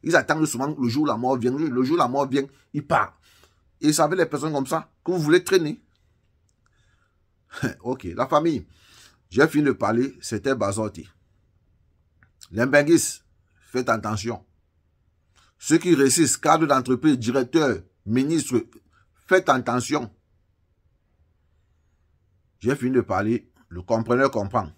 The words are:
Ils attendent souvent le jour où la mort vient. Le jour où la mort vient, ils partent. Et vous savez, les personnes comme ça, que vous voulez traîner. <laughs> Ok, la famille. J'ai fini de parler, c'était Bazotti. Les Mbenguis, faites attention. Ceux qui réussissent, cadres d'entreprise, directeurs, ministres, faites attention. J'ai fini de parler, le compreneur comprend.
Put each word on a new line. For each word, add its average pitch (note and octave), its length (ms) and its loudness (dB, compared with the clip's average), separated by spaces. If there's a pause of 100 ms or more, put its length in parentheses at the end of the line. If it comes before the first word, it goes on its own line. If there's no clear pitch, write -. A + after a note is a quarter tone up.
Ils E3 120 0
attendent D#3 300 2
souvent C#3+ 320 -6
le B2 120 0
jour C#3+ 140 0
où - 20 2
la A#2+ 120 0
mort B2+ 200 0
vient. B2 140 0
Le C3+ 320 -2
jour C#3+ 120 0
où F3 40 0
la E3 80 2
mort C#3 200 -2
vient, C3+ 180 -2 (280)
ils D3 120 -6
partent. A2 300 -2 (640)
Et D3 60 2
vous D3+ 60 4
savez, D#3 220 2
les F3 100 2
personnes D3+ 280 -6
comme C3+ 140 -2
ça, - 240 -6 (120)
que E3+ 80 -4
vous F#3 80 0
voulez D#3+ 240 4
traîner. E3+ 380 0 (1800)
<laughs> - 200 -6
Ok, B2 220 -8
la G2 240 -4
famille. D3+ 400 0 (600)
J'ai C#3+ 180 4
fini D3+ 160 0
de C#3 80 2
parler, A#2 500 -2
c'était B2+ 340 -4
Bazotti. G2+ 540 -6 (1400)
Les A2 140 -2
Mbenguis, - 560 2 (500)
faites B2+ 180 -2
attention. G#2+ 560 -4 (1120)
Ceux D#3 200 0
qui E3+ 180 4
réussissent, C3+ 420 2
cadres D#3+ 300 2
d'entreprise, C3 500 2
directeurs, B2 640 0 (240)
ministres, C3 600 -2 (640)
faites F#3 220 2
attention. B2 640 -2 (2500)
J'ai B2+ 160 0
fini C3 160 -2
de B2+ 100 2
parler, G#2 500 -2 (180)
le F2 120 -14
compreneur A#2+ 480 0
comprend. G2+ 480 -4